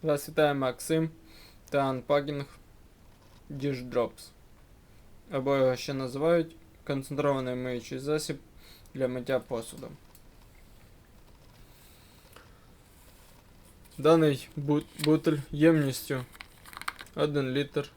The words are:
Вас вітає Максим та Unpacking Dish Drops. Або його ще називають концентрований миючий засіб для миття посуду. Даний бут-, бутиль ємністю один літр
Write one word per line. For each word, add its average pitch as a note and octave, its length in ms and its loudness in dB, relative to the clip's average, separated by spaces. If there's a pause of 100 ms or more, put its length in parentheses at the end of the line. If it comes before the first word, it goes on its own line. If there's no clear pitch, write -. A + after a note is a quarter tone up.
Вас D3 260 0
вітає D3+ 260 4
Максим C#3 560 0 (600)
та C#3 220 0
Unpacking C#3+ 520 0 (1040)
Dish C3+ 400 -4
Drops. A#2+ 380 -2 (1000)
Або C#3 260 0
його C3 200 4
ще C#3 180 -6
називають D3 640 0 (280)
концентрований C3+ 720 -2
миючий B2+ 440 -6
засіб D3 400 -4 (560)
для C3 140 -2
миття B2+ 320 -2
посуду. - 480 -10 (4000)
Даний D3+ 580 4
бут-, D3 480 -2
бутиль D#3 340 4 (120)
ємністю C#3+ 720 2 (920)
один C#3+ 360 0
літр C#3+ 460 -2